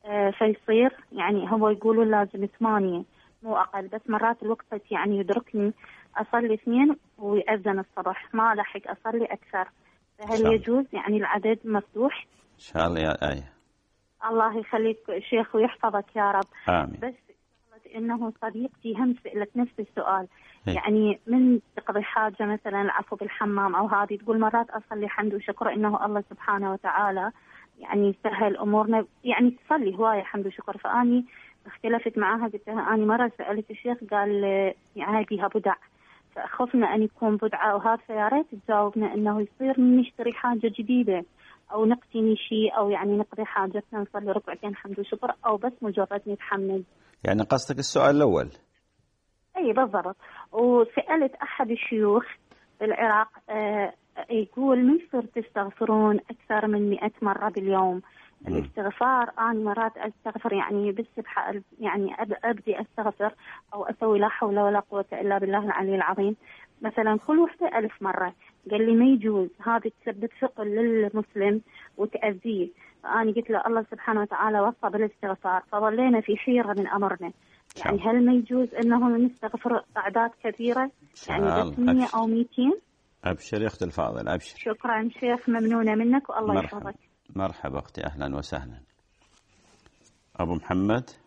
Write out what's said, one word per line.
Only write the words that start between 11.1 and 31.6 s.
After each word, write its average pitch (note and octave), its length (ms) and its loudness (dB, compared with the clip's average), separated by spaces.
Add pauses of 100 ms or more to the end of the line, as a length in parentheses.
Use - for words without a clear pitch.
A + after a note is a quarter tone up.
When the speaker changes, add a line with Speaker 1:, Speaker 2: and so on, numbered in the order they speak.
Speaker 1:
العدد G#3 480 0
مفتوح؟ A3 600 -4 (280)
Speaker 2:
إن - 60 -20
شاء D#2+ 280 -2
الله E2 120 -2
يا D2+ 320 -2
آية. C#2 220 -10 (760)
Speaker 1:
الله A3+ 300 0
يخليك A3 380 -2 (320)
شيخ A3+ 260 0
ويحفظك G#3+ 600 -2
يا G3+ 160 2
رب. G3 160 0 (220)
Speaker 2:
آمين. E2 320 0
Speaker 1:
بس B3+ 120 -8 (840)
إنه A3+ 460 -4
صديقتي A3+ 560 -8
هم B3 260 2
سألت G#3 340 -6
نفس A#3+ 220 -2
السؤال. F#3+ 480 -2 (400)
Speaker 2:
إيه. - 80 0
Speaker 1:
يعني G#3+ 520 2
من B3 320 6 (160)
تقضي G#3 260 -4
حاجة G#3+ 440 -2
مثلا G#3 360 -2
العفو G3+ 340 -2
بالحمام G3+ 600 -2
أو G3+ 120 2
هذه، G3+ 300 0
تقول A3 220 0
مرات A3+ 300 2
أصلي G#3 400 -8
حمد G#3 240 -2
وشكر G#3 400 -4
إنه G#3 320 0
الله G#3 240 -2
سبحانه G3+ 420 -2
وتعالى F#3+ 600 -2 (480)
يعني G3+ 440 0
سهل G3+ 340 0
أمورنا، G#3+ 480 2 (180)
يعني B3 280 4
تصلي B3 460 0
هواية A3 260 2
حمد G3 240 -6
وشكر. G3+ 300 -10
فأني B3 480 2 (400)